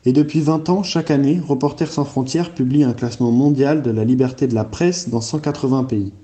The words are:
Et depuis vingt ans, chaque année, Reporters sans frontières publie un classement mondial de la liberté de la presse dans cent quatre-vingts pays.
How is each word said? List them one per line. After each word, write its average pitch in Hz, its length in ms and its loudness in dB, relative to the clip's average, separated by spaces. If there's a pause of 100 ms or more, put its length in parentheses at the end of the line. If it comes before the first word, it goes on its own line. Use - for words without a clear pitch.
Et 127 80 4
depuis 147 260 2
vingt 156 300 0
ans, 190 140 0
chaque 165 280 -2
année, 143 340 2
Reporters 143 460 -2
sans 147 140 -2
frontières 147 480 -4
publie 135 320 2
un 123 80 2
classement 117 380 -2
mondial 139 500 2
de 120 100 -2
la 110 140 0
liberté 127 420 2
de 117 80 -2
la 113 80 0
presse 175 460 -2
dans 117 100 -2
cent 131 200 -4
quatre-vingts 135 440 -2
pays. 104 300 -2 (100)